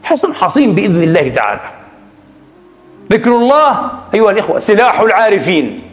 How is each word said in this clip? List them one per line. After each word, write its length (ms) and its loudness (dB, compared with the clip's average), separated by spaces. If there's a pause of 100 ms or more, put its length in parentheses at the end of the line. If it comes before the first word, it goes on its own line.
حصن 300 -2
حصين 400 0
بإذن 280 0
الله 260 0
تعالى. 320 -4 (1500)
ذكر 180 0
الله 600 2 (240)
أيها 160 4
الإخوة 280 -2
سلاح 420 2
العارفين 840 0 (100)